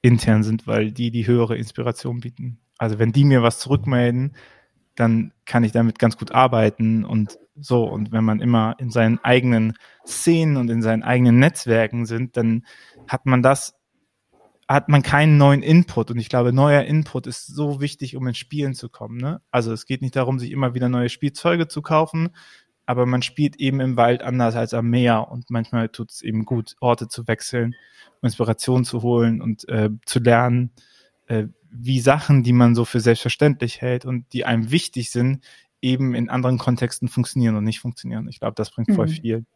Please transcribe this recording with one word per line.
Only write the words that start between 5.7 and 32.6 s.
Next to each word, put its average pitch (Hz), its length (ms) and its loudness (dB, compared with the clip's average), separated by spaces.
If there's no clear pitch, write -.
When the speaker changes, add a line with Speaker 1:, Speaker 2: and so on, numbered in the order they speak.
Speaker 1:
damit 117 260 0
ganz 113 200 2
gut - 140 -12
arbeiten 113 720 2
und 107 360 -4
so. 123 300 0
Und 107 260 -8
wenn 113 120 0
man 107 160 0
immer 113 380 2
in 123 140 -8
seinen 113 320 2
eigenen 123 500 2
Szenen 160 520 0
und 120 120 -2
in 117 140 -2
seinen 110 180 0
eigenen 123 380 4
Netzwerken 117 680 0
sind, 117 320 -6
dann 117 280 0
hat - 180 -6
man 127 160 2
das, - 380 0
hat 139 220 0
man 143 120 6
keinen 151 360 4
neuen 143 260 6
Input. 160 480 2
Und 120 80 -4
ich 110 100 -8
glaube, 123 240 2
neuer 143 300 4
Input 147 420 -4
ist - 220 -14
so 143 340 -6
wichtig, 143 340 -10
um 131 120 -6
ins 120 100 -6
Spielen 139 380 -6
zu 120 140 -16
kommen, 113 280 -16
ne? 139 320 -8
Also 113 220 -2
es 113 160 -10
geht - 160 -6
nicht 131 120 -8
darum, 131 220 -2
sich 120 140 -8
immer 131 240 -4
wieder 123 140 -2
neue 123 200 0
Spielzeuge 165 580 -2
zu 151 140 -10
kaufen, 160 480 0
aber 123 180 0
man 123 160 0
spielt 147 360 -2
eben 135 220 -2
im 131 160 -2
Wald 120 260 2
anders 123 340 -2
als 117 180 -4
am 117 160 -2
Meer. 117 420 2
Und 120 180 -14
manchmal 113 380 -4
tut - 240 -12
es - 100 -18
eben 110 220 -4
gut, 117 380 -6
Orte 120 260 0
zu 117 200 -12
wechseln, 117 480 -4
um 123 60 -2
Inspiration 120 560 0
zu 120 180 -4
holen 117 400 2
und, - 280 -8
äh, 107 220 0
zu - 140 -2
lernen, 120 520 2
äh, 110 180 -2
wie 120 320 -4
Sachen, 135 420 4
die 120 80 2
man 120 240 6